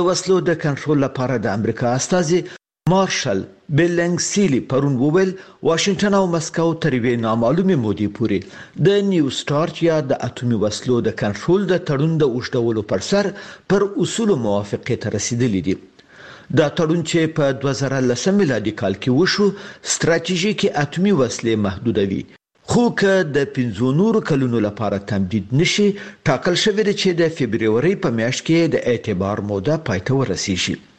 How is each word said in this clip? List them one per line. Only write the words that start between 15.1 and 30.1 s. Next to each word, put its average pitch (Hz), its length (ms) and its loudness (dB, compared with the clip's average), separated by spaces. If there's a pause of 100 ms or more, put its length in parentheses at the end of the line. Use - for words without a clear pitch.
رسیدلي 117 500 0
دي. 95 80 0 (840)
دا 151 120 4
تړون 165 400 0
چې 160 260 0
په 139 260 0
دوه 139 120 0
زره 135 260 -2
لسم 185 420 2
میلادي 110 300 0
کال 98 220 -2
کې - 160 -4
وشو، 190 420 2 (320)
ستراتیژیکې 180 840 0 (160)
اټومي 185 360 0
وسلې 113 360 0 (120)
محدودوي. 98 560 -2 (440)
خو 240 220 4
که 196 240 2 (100)
د 139 320 0
پنځو 123 460 0
نورو 220 200 4
کلونو 131 380 0
لپاره 101 380 -2
تمدید 98 560 -2
نشي، 190 400 2 (300)
ټاکل 175 320 0
شوی 214 280 2
دی 202 100 2
چې - 140 -2
د 165 320 0
فبرورۍ 113 560 2
په 165 140 -2
میاشت 117 360 -2
کې 160 220 4
د 127 80 0 (180)
اعتبار 101 440 -2 (140)
موده 104 260 0
پای 113 220 -2
ته 127 140 -2